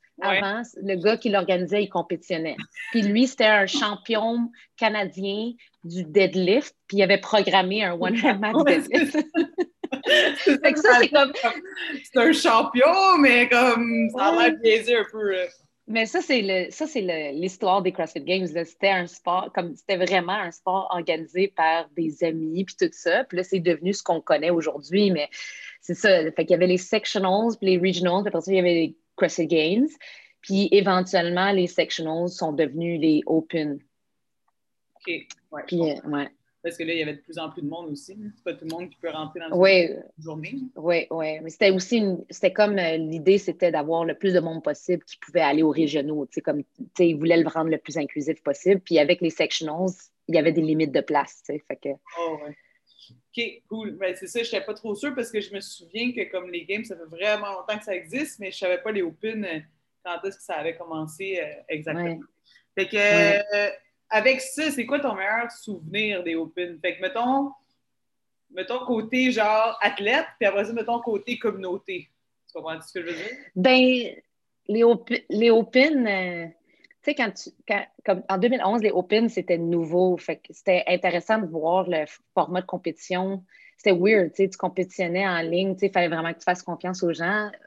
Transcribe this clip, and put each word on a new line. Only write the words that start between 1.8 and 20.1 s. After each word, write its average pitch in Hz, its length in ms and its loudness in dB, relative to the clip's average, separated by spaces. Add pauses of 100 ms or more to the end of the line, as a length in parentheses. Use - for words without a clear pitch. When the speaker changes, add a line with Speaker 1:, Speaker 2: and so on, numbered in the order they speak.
Speaker 2:
il 196 60 -2
compétitionnait. 165 680 -4 (360)
Puis 226 100 2
lui, 214 240 4
c'était 240 200 0
un 208 200 6
champion 226 840 -2 (280)
canadien 208 760 -4 (300)
du 175 220 -8
deadlift, 185 680 4 (140)
puis 196 120 -2
il 202 40 6
avait 190 180 4
programmé 196 640 2
un 175 160 -2
one-man 208 380 2
match 214 160 -2
Speaker 1:
Ouais, 269 240 6
Speaker 2:
deadlift. 285 340 2
Speaker 1:
c'est 302 80 0
ça. 330 240 0 (480)
<laughs> 554 520 2
C'est 277 180 4
Speaker 2:
Fait 285 100 4
que 294 80 0
Speaker 1:
ça, 427 140 6
Speaker 2:
ça, 480 80 8
c'est - 60 4
comme 285 240 4 (720)
Speaker 1:
c'est - 160 -2
un 311 140 6
champion, 320 840 4
mais 247 300 6
comme, 233 680 4
ça 247 100 0
a 311 60 4
l'air 339 60 2 (160)
Speaker 2:
Ouais. - 80 -12
Speaker 1:
biaisé 226 340 4
un 214 140 2
peu, 214 220 -4
là. 185 120 -2 (440)
Speaker 2:
Mais 220 180 0
ça, 339 160 -4
c'est 254 200 0
le, 185 280 -2
ça, - 160 -8
c'est 294 160 -4
le, 156 380 -4
l'histoire 190 420 0
des 185 100 0
CrossFit 160 300 -6
Games, 185 320 -2
là. 170 100 -4
C'était 196 260 -2
un 185 160 0
sport, 180 460 -4
comme, 180 240 -6
c'était - 200 -4
vraiment 180 420 0